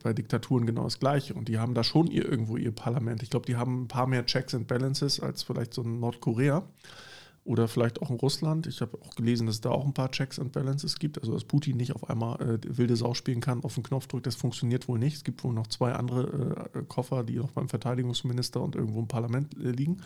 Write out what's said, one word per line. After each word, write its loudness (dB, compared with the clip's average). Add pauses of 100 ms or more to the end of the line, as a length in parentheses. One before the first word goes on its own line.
bei 0
Diktaturen 0
genau 0
das -4
Gleiche. 2
Und -6
die 2
haben 0
da 4
schon 6
ihr, 2
irgendwo 0
ihr 0
Parlament. -2
Ich -8
glaub, 0
die 0
haben 0
ein -6
paar 2
mehr 2
Checks 0
and -2
Balances 0
als -4
vielleicht -4
so -4
ein -2
Nordkorea 2 (800)
oder 4
vielleicht 2
auch -2
in 0
Russland. 0
Ich -6
hab -4
auch -20
gelesen, 2
dass 2
es -8
da 0
auch 2
ein 2
paar 0
Checks -2
and -4
Balances 0
gibt. -2
Also, -2
dass -2
Putin 2
nicht 0
auf -8
einmal, -2
äh, 0
wilde 6
Sau 2
spielen -2
kann, 0
auf -4
den 0
Knopf -2
drückt, -6
das 0
funktioniert 0
wohl 0
nicht. 2
Es -14
gibt -4
wohl 0
noch 0
zwei 2
andere, -2
äh, -4
Koffer, -2
die -2
noch 0
beim -2
Verteidigungsminister -2
und -2
irgendwo 0
im -2
Parlament, -2
äh, -2
liegen. 0